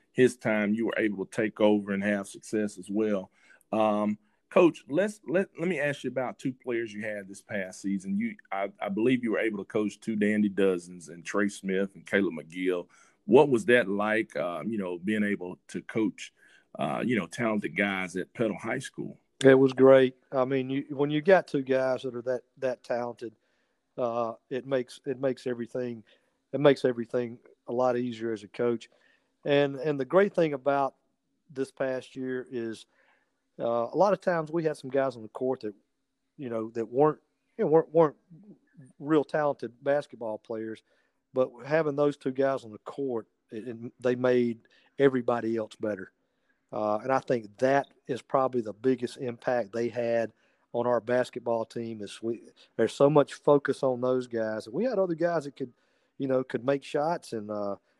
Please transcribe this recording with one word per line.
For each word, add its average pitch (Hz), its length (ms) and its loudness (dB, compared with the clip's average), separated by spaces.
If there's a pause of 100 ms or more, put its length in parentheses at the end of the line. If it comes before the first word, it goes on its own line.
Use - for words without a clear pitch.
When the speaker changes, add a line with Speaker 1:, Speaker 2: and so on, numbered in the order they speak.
(120)
Speaker 1:
his 123 240 6
time, 107 380 0
you 113 120 -2
were - 120 -2
able 101 260 0
to - 60 -10
take - 300 -4
over 104 320 4
and 98 100 -2
have 101 260 -2
success - 500 -4
as 92 120 -14
well. 101 400 0 (420)
Um, 107 460 2 (320)
Coach, 180 380 4
let's, 190 380 -2
let, 180 220 0 (100)
let 165 100 -4
me 156 120 -4
ask 143 240 -4
you 131 60 -6
about 127 280 -6
two 135 140 -6
players 117 400 -8
you 104 100 -10
had 104 260 -8
this 98 140 -18
past 95 400 -8
season. 98 360 -2
You, 113 160 -4 (180)
I, 98 160 -4 (120)
I 104 80 -6
believe 117 340 0
you 110 100 -2
were 87 80 -2
able 107 180 -2
to 95 60 -8
coach 107 360 -4
two 113 160 -6
Dandy 104 320 2
Dozens 90 600 -2
and 85 160 -18
Trey 101 240 -2
Smith 98 460 -4
and 82 120 -20
Caleb 98 280 0
McGill. 87 520 -4 (400)
What 139 240 8
was 110 160 0
that 120 220 4
like, 107 480 -2
uh, 82 280 -4
you 110 140 -4
know, 90 200 -6
being 104 260 -2
able 90 340 -4 (100)
to - 140 -8
coach, - 500 -4 (460)
uh, 67 260 -4
you 117 140 0
know, 85 80 -4
talented 104 500 -4
guys 95 380 -2
at 92 180 -6
Petal 107 240 -2
High 117 220 -6
School? - 400 -10 (260)
Speaker 2:
It 135 140 10
was 131 140 6
great. 131 420 8 (180)
I 131 120 0
mean, 131 260 -2
you, 139 200 -4
when 143 200 -2
you 151 100 0
got 175 280 6
two 139 140 -2
guys 131 400 0
that 127 120 -8
are 120 80 -8
that, 123 200 -4 (160)
that 127 260 -4
talented, 120 500 -6 (640)
uh, 117 360 -2 (140)
it 127 180 -6
makes, 131 380 -4
it 131 160 -6
makes 131 260 -4
everything, 120 580 -6 (480)
it 135 80 -4
makes 143 240 6
everything 120 540 -2 (280)
a 127 60 -10
lot 123 260 2
easier 113 340 -4
as 104 120 -8
a 98 40 -20
coach. 120 400 -2 (560)
And, 143 320 2
and 143 220 -2
the 131 60 -4
great 185 300 4
thing 160 200 2
about 139 400 0 (580)
this 135 180 -6
past 131 440 -6
year 127 360 -6
is, 113 360 -8 (720)
uh, 117 340 -2
a - 40 -8
lot 190 160 4
of 180 80 -2
times 160 320 -2
we 165 120 -2
had 151 120 -2
some 131 140 -14
guys 135 260 0
on 110 60 -14
the 107 60 -14
court 127 320 -4
that, 104 140 -8 (640)
you 131 140 -10
know, 113 200 -6
that 117 160 -6
weren't, 139 320 2 (400)
you 220 60 0
know, 151 60 0
weren't, 156 220 4
weren't 156 240 4 (840)
real 147 240 2
talented 143 480 -2 (100)
basketball 127 560 -4
players, 110 440 -10 (500)
but 131 180 2 (160)
having 151 300 2
those 147 200 2
two 135 160 -4
guys 135 320 0
on 110 80 -16
the 104 60 -16
court, 123 480 -6 (240)
it, 117 180 -10
it, 113 80 -10 (240)
they 127 140 2
made 123 460 2 (380)
everybody 120 580 2
else 107 200 -6
better. 101 360 -6 (600)
Uh, 107 260 0
and 131 140 -2
I 135 80 2
think 110 380 -4
that 135 280 2 (220)
is 123 120 -4
probably 131 400 0
the 107 120 -6
biggest 120 460 -2
impact 120 540 -2
they 117 160 -2
had 117 440 -2 (400)
on 120 140 -2
our 120 140 2
basketball 117 640 -2
team 113 380 -10
is - 200 -12
we, 113 200 -4 (340)
there's 113 160 2
so 139 160 6
much 147 260 4
focus 143 480 2
on 127 180 0
those 127 260 0
guys. 110 420 -4
We 156 160 -4
had 247 140 -2
other 185 160 0
guys 165 300 0
that 143 120 -12
could, 123 160 -8 (460)
you 139 80 -4
know, 131 160 2
could 123 240 -6
make 139 160 0
shots 156 500 -4
and, 107 180 -8
uh, 101 260 -4 (240)